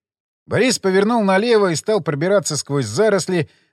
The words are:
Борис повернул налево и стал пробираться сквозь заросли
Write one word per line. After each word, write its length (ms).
Борис 320
повернул 440
налево 480
и 40
стал 260
пробираться 560
сквозь 300
заросли 600